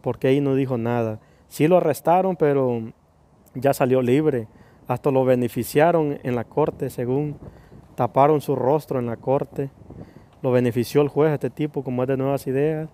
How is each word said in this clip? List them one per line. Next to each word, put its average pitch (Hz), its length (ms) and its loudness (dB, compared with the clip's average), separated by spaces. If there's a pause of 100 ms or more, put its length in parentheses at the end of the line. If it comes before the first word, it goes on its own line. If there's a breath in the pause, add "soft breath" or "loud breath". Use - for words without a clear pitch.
¿Por 120 180 -6
qué 135 100 0
ahí 139 100 4
no 139 160 0
dijo 131 220 -2
nada? 113 420 -2 (280 soft breath)
Sí - 200 0
lo 175 100 6
arrestaron, 170 600 2
pero 127 560 0 (600)
ya 135 180 0
salió 131 280 2
libre. 127 460 2 (400 soft breath)
Hasta 127 240 -2
lo 131 140 2
beneficiaron 143 1000 2
en 123 120 -4
la 113 100 -4
corte, 147 440 -4
según 135 460 -4 (600 loud breath)
taparon 139 440 2
su 139 160 -2
rostro 135 440 0
en 120 80 -4
la 113 100 -6
corte. 139 520 -4 (760 loud breath)
Lo 131 80 0
benefició 123 500 2
el 147 80 2
juez, 151 240 0
este 135 160 -4
tipo, 147 340 -6
como 127 200 -4
es 127 40 -2
de 135 80 0
Nuevas 139 320 -4
Ideas. 156 460 -2